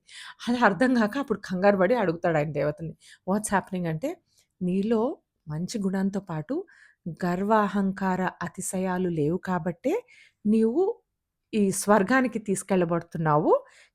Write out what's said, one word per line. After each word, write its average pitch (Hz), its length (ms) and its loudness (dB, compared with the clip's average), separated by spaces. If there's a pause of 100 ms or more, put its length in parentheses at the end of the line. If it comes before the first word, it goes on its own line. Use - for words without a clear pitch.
(420)
అది 240 160 -2
అర్థం 240 360 4
కాక 226 240 0
అప్పుడు 269 220 -4
కంగారు 190 380 2
పడి 190 180 4
అడుగుతాడు 170 420 0
ఆయన 151 140 0
దేవతల్ని, 147 440 -4 (300)
"What's 214 260 -2
happening?" 180 360 -2
అంటే, 160 240 -4 (500)
"నీలో 202 400 0 (460)
మంచి 170 320 -6
గుణంతో 190 400 -2
పాటు 170 360 -8 (640)
గర్వాహంకార 190 1000 0 (200)
అతిశయాలు 185 680 -4
లేవు 160 280 0
కాబట్టే 180 560 -4 (520)
నీవు 226 380 2 (680)
ఈ 202 180 2
స్వర్గానికి 214 680 2
తీసుకెళ్ళబడుతున్నావు. 170 1120 0 (440)